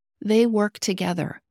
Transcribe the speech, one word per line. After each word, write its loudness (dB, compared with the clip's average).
they 4
work 0
together. -4